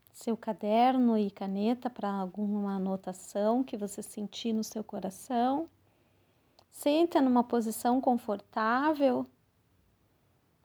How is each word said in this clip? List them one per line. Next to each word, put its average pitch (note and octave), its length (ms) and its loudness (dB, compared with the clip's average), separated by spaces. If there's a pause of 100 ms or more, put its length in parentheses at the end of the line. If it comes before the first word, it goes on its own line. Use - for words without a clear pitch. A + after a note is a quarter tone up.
seu - 280 -6
caderno A#3 800 2
e G3+ 120 0
caneta G#3 600 -2
para G3+ 200 -6
alguma G3+ 680 -4
anotação F#3+ 840 -2
que C4 140 -8
você G3+ 260 -8
sentir G#3+ 520 -6
no A3 100 -2
seu G#3+ 180 -8
coração. A#3+ 840 -2 (1040)
Senta D#4+ 500 2
numa B3 240 4
posição A#3+ 560 0
confortável B3 1300 0 (1400)